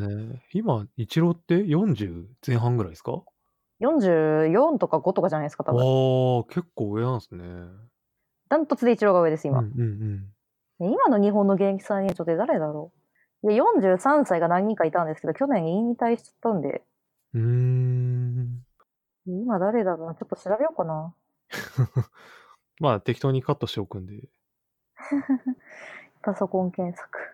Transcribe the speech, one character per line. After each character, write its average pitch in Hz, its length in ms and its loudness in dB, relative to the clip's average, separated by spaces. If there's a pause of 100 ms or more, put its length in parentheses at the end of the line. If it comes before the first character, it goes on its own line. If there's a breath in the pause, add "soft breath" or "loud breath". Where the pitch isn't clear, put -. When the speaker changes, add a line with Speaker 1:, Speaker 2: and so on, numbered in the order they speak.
Speaker 1:
う 101 40 -4
な - 20 -6
ん - 0 -
で 104 160 -8
す 113 100 -12
ね。 123 80 -16 (100)
今、 170 340 -2 (100)
イ 117 100 -6
チ - 140 -2
ロ 170 100 4
ー 170 40 -2
っ - 20 -4
て 175 280 0
四 175 300 2
十 92 320 -6 (180)
前 123 120 0
半 120 200 2
ぐ 113 60 0
ら 90 60 -4
い - 20 -12
で 80 60 -20
す - 60 -20
か？ 127 200 -6 (560)
Speaker 2:
四 294 220 2
十 156 480 4
四 254 300 4
と 185 100 0
か 156 100 0
五 180 140 0
と 196 100 0
か 170 60 0
じ 156 80 -2
ゃ - 20 -2
な 151 60 -4
い - 20 -6
で 147 40 -6
す - 60 -18
か、 - 80 -8
多 - 80 -2
分。 120 80 2
Speaker 1:
あ 127 40 4
ー、 127 640 2
結 175 260 -6
構 104 180 -4
上 110 120 -2
な 127 120 -2
ん - 40 -6
で - 40 -20
す - 100 -20
ね。 87 100 -14 (1040)
Speaker 2:
ダ 285 80 2
ン 311 100 0
ト 262 100 -2
ツ - 80 -2
で 240 80 6
イ 226 40 4
チ - 80 0
ロ 202 80 6
ー - 20 6
が 180 60 6
上 165 100 4
で 156 60 0
す、 156 120 -6
今。 131 120 2
Speaker 1:
う - 20 -2
ん 110 40 -2
う - 100 -8
ん 123 40 -4
う 117 40 0
ん。 104 360 -6 (580)
Speaker 2:
で、 180 140 -2
今 466 160 2
の 208 140 4
日 202 80 4
本 202 160 2
の 196 80 4
現 190 80 2 (120)
役 196 80 -8
最 196 220 -2
年 190 100 -2
長 180 100 -8
っ - 20 -4
て 165 100 0
誰 247 220 0
だ 156 80 -2
ろ 151 260 -8 (500)
う？ 208 60 2
で、 214 60 4
四 349 260 4
十 190 180 4
三 285 280 4
歳 175 120 2
が 165 100 2
何 185 180 2
人 214 100 -2
か 170 80 2
い 160 60 2
た 175 120 0
ん 160 40 -2
で 156 80 -4
す - 60 -12
け - 80 -8
ど、 156 60 -2
去 269 120 0
年 208 200 0
引 220 280 -2
退 233 220 0
し - 80 -20
ち - 40 -20
ゃ - 40 -20
っ - 80 -20
た 233 120 -2
ん 185 80 0
で。 143 220 -6 (520)
Speaker 1:
う 117 40 0
ー - 20 0
ん。 123 1200 -2 (640)
Speaker 2:
今 196 320 -2
誰 214 240 0
だ 180 140 0
ろ 160 80 -12
う - 40 -10
な？ 170 60 -10
ち - 80 -14
ょ - 40 -10
っ - 20 -20
と 185 80 -6
調 - 200 -10
べ 254 80 0
よ 320 80 0
う 320 40 -8
か 190 80 -2
な。 160 300 -6 (360)
Speaker 1:
<laughs> - 1300 -8
ま 143 140 4
あ、 101 60 -2
適 - 200 -4
当 135 120 0
に 131 100 0
カ 147 100 -2
ッ - 40 2
ト 120 100 -4
し - 80 -10
て 113 60 -4
お 95 60 -6
く - 120 -12
ん 92 80 -12
で。 104 220 -18 (680)
Speaker 2:
<laughs> - 1300 -6
パ 202 120 -2
ソ 190 140 -2
コ 190 140 -2
ン 180 80 -2
検 180 260 -6
索。 - 220 -16 (160)